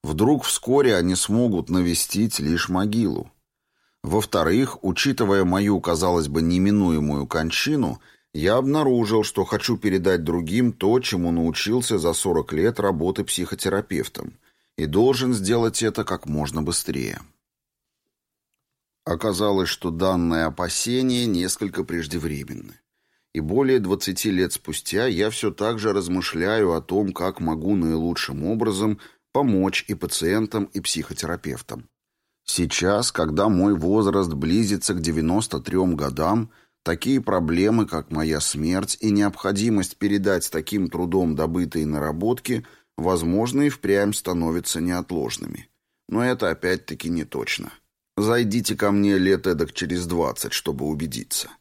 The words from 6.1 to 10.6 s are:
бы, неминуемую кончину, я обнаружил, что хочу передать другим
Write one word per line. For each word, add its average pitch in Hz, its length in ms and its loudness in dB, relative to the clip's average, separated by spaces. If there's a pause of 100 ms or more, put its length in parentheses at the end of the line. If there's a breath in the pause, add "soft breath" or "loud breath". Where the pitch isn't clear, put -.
бы, 78 140 0
неминуемую 85 840 2
кончину, 82 760 -2 (320 soft breath)
я 90 220 2
обнаружил, 127 680 2
что 98 220 -2
хочу 107 320 0
передать 92 460 2
другим 87 460 0